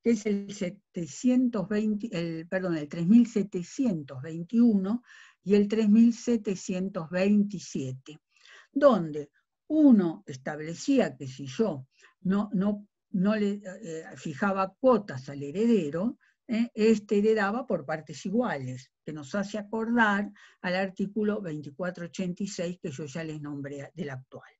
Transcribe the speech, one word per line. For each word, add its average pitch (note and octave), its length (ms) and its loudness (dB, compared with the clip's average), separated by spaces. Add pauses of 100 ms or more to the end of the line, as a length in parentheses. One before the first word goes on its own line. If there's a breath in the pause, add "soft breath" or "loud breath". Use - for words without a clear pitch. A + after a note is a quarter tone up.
que A#3 100 2
es A3 140 0
el G3+ 280 -2
setecientos A#3 1120 -2
veinte, G#3+ 440 -2
el, E3 360 -6
perdón, F#3 300 -2
el D3 100 -6
tres E3+ 180 -4
mil A#3 220 8
setecientos F3 960 -4
veintiuno G3 800 2 (400 loud breath)
y G3 120 4
el G#3 120 4
tres G#3+ 220 2
mil A#3 240 8
setecientos F#3+ 960 -4
veintisiete, F3+ 1080 0 (520 loud breath)
donde E3+ 580 2 (380)
uno A3+ 580 6
establecía D#3 920 -2
que C#3 120 -10
si C#3 180 -12
yo D3+ 400 -2 (360 soft breath)
no, G3 320 0
no, G3+ 340 -2 (240)
no G3+ 240 2
le, G3+ 280 -2
eh, F3+ 420 -12 (100)
fijaba F#3+ 640 -4
cuotas D#3 500 2
al C#3+ 140 -10
heredero, F#3 760 0 (300)
eh, A#3 260 -2
este G#3+ 460 2
heredaba A3 480 0
por D#3+ 180 -2
partes D#3 400 -8
iguales, D#3 680 -4 (120)
que D#3 80 -10
nos D3+ 240 -10
hace G3+ 220 -4
acordar G#3 720 0 (300 soft breath)
al F3+ 140 -2
artículo G3+ 680 -2
veinticuatro E3+ 640 -8
ochenta F3+ 380 -6
y G3 40 -6
seis F3+ 340 -6
que E3+ 100 -8
yo D3+ 140 -10
ya E3 180 -10
les D#3 180 -10
nombré C#3+ 520 -10
del D#3 180 -10
actual. - 380 -16 (100)